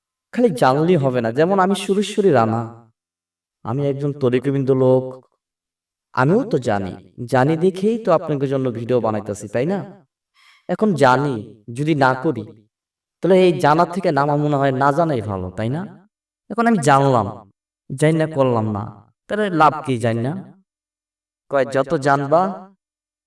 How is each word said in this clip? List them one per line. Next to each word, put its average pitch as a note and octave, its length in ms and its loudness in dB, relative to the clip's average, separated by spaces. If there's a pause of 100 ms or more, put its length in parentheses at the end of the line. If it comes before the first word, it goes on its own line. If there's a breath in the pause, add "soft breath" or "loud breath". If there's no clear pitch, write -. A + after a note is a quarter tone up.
(320)
খালি A#3+ 180 2
জানলেই D3+ 460 2
হবে C3 260 0
না। A2+ 100 -2
যেমন E3 280 2
আমি G3 160 2
সুরেশ্বরী G3 560 0
রানা, A2+ 600 0 (720)
আমি C#3 240 -4
একজন C#3 260 -4
তরিকতবৃন্দ C3+ 580 0
লোক, C3 540 0 (880)
আমিও E3+ 300 2
তো G#3+ 140 -2
জানি, G2+ 560 -6 (120)
জানি C3+ 320 0
দেখেই F#3+ 480 -2
তো F#3 60 0
আপনাদের D3+ 380 0
জন্য C3 220 -2
ভিডিও A#2 300 -2
বানাইতেছি, G#2+ 460 -6
তাই B2+ 180 -4
না? F#3 400 -8 (600 soft breath)
এখন G3 260 0
জানি B2+ 720 0 (100)
যদি D3+ 220 -2
না C3 180 2
করি, A2+ 540 -6 (540)
তাহলে F#3 220 4
এই E3+ 160 2
জানা D3+ 260 4
থেকে F3 260 -2
নামা D3 240 0
মনে D3 200 0
হয় C#3 160 0
না C3+ 200 2
জানাই D3+ 300 -2
ভালো, F#2+ 300 -8
তাই A2+ 180 -6
না? F3+ 380 -10 (420)
এখন A3+ 180 -2
আমি A3+ 100 2
জানলাম, C3 760 2 (440)
জানি D#3 220 2
না D#3 100 0
করলাম B2 440 0
না, G#2 400 -10 (160)
তাহলে G#3 220 -4
লাভ D#3 240 4 (120)
কি C3 120 -2
জানি A2+ 240 -2
না? D3+ 400 -8 (880)
কয়, C3+ 160 0
"যত C3+ 300 -2
জানবা D#3+ 800 0 (540)